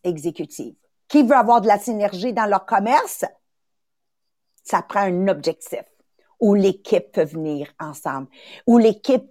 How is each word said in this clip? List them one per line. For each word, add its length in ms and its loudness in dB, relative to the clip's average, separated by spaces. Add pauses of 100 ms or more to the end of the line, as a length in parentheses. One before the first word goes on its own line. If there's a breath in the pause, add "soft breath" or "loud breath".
exécutive. 720 -8 (340)
Qui 140 4
veut 140 4
avoir 260 4
de 40 -2
la 120 4
synergie 560 -4
dans 100 -2
leur 220 -2
commerce ? 580 -2 (1400)
Ça 200 -2
prend 180 -4
un 280 0
objectif. 560 -4 (560)
Où 140 4
l'équipe 560 0
peut 140 0
venir 560 -8
ensemble. 480 -10 (400 loud breath)
Où 100 8
l'équipe 520 2